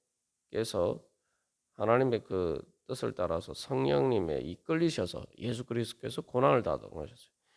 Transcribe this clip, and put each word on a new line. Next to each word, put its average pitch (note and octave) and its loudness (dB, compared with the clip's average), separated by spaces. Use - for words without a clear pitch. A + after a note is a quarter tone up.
께서 G#2 -2
하나님의 A#2 2
그 F2 0
뜻을 A#2+ -4
따라서 E2 -2
성령님에 C3 2
이끌리셔서 D#3+ -2
예수 B2 -4
그리스도께서 - -4
고난을 C3 4
다 D2 0
당하셨어요. - -14